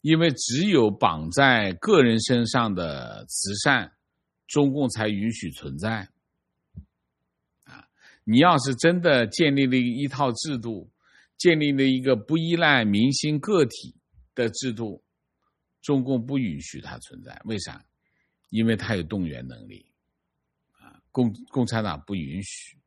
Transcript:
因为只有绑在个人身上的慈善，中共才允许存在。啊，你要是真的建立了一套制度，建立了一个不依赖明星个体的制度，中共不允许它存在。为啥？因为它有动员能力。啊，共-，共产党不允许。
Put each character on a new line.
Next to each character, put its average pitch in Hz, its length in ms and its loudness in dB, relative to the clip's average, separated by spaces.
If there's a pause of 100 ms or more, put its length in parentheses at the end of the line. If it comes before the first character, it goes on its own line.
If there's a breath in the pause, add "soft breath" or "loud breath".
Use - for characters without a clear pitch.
因 160 180 4
为 165 120 4
只 139 360 -2
有 127 240 6
绑 82 400 -2
在 117 440 4
个 170 280 4
人 113 180 4
身 120 240 0
上 113 300 0
的 64 540 -8
慈 98 340 -8
善， 127 300 0 (520)
中 143 280 2
共 139 160 0
才 110 180 -2
允 107 240 -2
许 104 200 -8
存 69 260 -12
在。 104 320 -6 (1500)
啊， - 240 -20 (380 soft breath)
你 110 140 4
要 165 180 6
是 127 180 0
真 170 240 2
的 143 280 4
建 143 280 2
立 139 100 2
了 127 120 2
一 123 320 -2
套 135 240 -2
制 143 240 -6
度， 110 340 -10 (460 soft breath)
建 170 200 4
立 147 140 2
了 135 120 2
一 131 180 2
个 127 160 2
不 147 200 -4
依 165 200 0
赖 147 260 4
明 107 300 4
星 151 260 0
个 180 260 2
体 - 300 -14 (400)
的 117 140 0
制 123 240 -6
度， 107 300 -10 (760)
中 139 220 0
共 127 220 -2
不 135 120 -4
允 95 240 -4
许 - 200 -14
它 - 180 -14
存 - 240 -20
在。 - 220 -20
为 107 140 -6
啥？ - 260 -14 (640)
因 110 160 0
为 113 100 2
它 104 200 -4
有 87 80 -4
动 92 220 -6
员 65 220 -10
能 57 200 -20
力。 52 180 -20 (960)
啊， - 200 -20 (120)
共-， 120 220 0 (180)
共 123 140 0
产 113 180 -4
党 78 220 -6
不 101 100 -6
允 80 280 -6
许。 - 440 -16